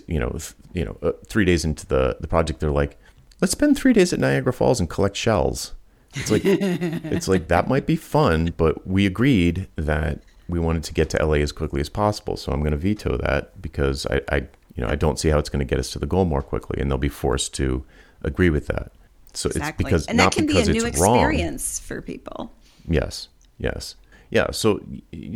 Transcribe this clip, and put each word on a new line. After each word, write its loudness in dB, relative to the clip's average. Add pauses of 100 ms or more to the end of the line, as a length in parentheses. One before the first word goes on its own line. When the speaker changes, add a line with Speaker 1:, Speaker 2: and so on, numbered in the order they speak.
Speaker 1:
you -2
know, -2
th-, -10 (200)
you -4
know, -8
uh, 0 (140)
three 2
days 4
into -2
the, 2
the -10
project, 0
they're 0
like, 0 (440)
"Let's 0
spend 2
three 4
days 4
at -2
Niagara 2
Falls 2
and 0
collect -2
shells." 0 (420)
It's -4
like, 2
Speaker 2:
<laughs> -6
Speaker 1:
it's 0
like, 0
that 2
might 0
be 2
fun, 2
but 0
we 2
agreed 2
that -2 (260)
we -2
wanted 0
to -12
get 2
to 0
L 2
A 4
as -2
quickly -4
as -6
possible. -2
So -8
I'm 0
gonna 0
veto -2
that -4
because -2
I, 0 (100)
I, 0 (380)
you -4
know, -2
I 0
don't 0
see 0
how 4
it's -4
gonna -2
get -2
us -4
to -10
the -4
goal 2
more 0
quickly, -6
and -2
they'll 0
be 0
forced -2
to -2 (400)
agree 2
with 0
that. -6 (420)
So -4
Speaker 2:
Exactly. -2
Speaker 1:
it's -6
because, 0
Speaker 2:
And 0
that 6
Speaker 1:
not 2
Speaker 2:
can 2
be 0
Speaker 1:
because 4
Speaker 2:
a 2
new 2
Speaker 1:
it's -2
wrong. 6
Speaker 2:
experience 0
for -8
people. -12 (340)
Speaker 1:
Yes, -2 (300)
yes. -6 (340)
Yeah, 2
so 2
y-, -12 (120)
y-, -12